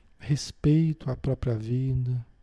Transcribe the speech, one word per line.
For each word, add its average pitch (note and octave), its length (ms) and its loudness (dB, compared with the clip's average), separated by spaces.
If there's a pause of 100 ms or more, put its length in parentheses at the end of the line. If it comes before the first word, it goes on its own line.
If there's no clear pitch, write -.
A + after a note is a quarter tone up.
(220)
respeito D3+ 880 0
à - 60 -4
própria B2+ 400 -2
vida, B2+ 680 -2 (180)